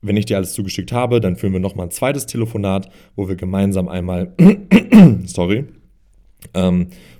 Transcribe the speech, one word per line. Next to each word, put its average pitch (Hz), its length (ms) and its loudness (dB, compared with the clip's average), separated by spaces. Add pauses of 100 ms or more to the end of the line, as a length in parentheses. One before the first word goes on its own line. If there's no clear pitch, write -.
wenn 101 160 -4
ich 101 80 -4
dir 104 100 -4
alles 95 160 -6
zugeschickt 98 400 -10
habe, 123 280 0
dann 92 160 -2
führen 95 180 -4
wir 92 60 -4
nochmal 92 260 -6
ein 85 40 -12
zweites 139 360 -4
Telefonat, 101 640 -6 (260)
wo 98 100 -6
wir 95 80 -6
gemeinsam 95 540 -2
einmal, 90 480 -6
<clears throat> 185 880 6
sorry, 98 400 -4 (880)
ähm, 90 360 0 (320)